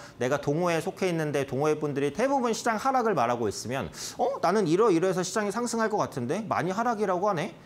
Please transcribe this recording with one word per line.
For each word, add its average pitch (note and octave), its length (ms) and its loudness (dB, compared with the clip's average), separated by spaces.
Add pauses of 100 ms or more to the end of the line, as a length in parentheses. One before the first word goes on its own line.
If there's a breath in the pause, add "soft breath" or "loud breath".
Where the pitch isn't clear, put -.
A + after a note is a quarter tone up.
(200 loud breath)
내가 C3+ 220 0
동호회에 E3 380 0
속해 F#3 300 -2
있는데 D3+ 380 0
동호회 D3+ 320 0
분들이 C#3+ 340 0
대부분 A#3+ 400 0
시장 A3+ 220 -2
하락을 A#3 400 2
말하고 A#2+ 320 2
있으면 G#2+ 420 -4 (300 loud breath)
"어? - 80 2 (160)
나는 F#3+ 240 4
이러이러해서 F3+ 560 4
시장이 G#3 280 -2
상승할 A3+ 380 -2
것 G#3 80 0
같은데 C#3+ 500 -2
많이 B2+ 220 0
하락이라고 G#3 600 0
하네? F3 260 -2 (100)